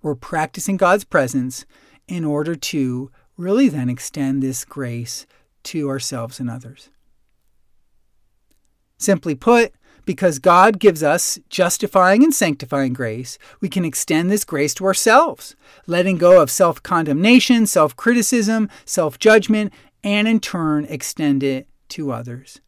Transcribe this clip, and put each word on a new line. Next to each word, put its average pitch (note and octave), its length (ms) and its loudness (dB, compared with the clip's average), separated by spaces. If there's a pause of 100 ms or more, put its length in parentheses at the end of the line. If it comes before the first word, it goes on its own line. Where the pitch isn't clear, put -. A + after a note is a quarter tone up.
We're D3+ 140 -4
practicing E3+ 600 -6
God's F#3+ 260 2
presence B2+ 600 -2 (440)
in E3+ 180 -6
order D3+ 300 -4
to C3 560 -6 (260)
really G#3 320 0
then C#3 180 -4
extend C3+ 540 -6
this C3 240 -6
grace A#2+ 640 -12 (380)
to D3 240 -8
ourselves B2+ 500 -10
and B2 100 -8
others. B2 400 -16 (2000)
Simply F3 380 -2
put, A#3 380 2 (320)
because F3 340 -2
God F#3 400 4
gives E3 240 4
us D#3 340 0 (120)
justifying F#3+ 760 2
and D#4 100 4
sanctifying C#3 600 -2
grace, B2 440 -8 (240)
we G3 80 -4
can F3+ 160 -2
extend D#3+ 460 -2
this G#3 120 0
grace D3+ 320 -4
to F#3+ 100 -6
ourselves, A3+ 680 2 (300)
letting F3+ 320 0
go F3 240 8
of C#3 80 2
self-condemnation, F#3 1160 2
self-criticism, A3 1040 0 (160)
self-judgment, G#3+ 840 2 (320)
and G#3 240 0
in A3+ 120 0
turn D#3 460 -4
extend C#3 580 -4
it C3+ 240 -4 (220)
to D3 220 -8
others. A#2+ 560 -12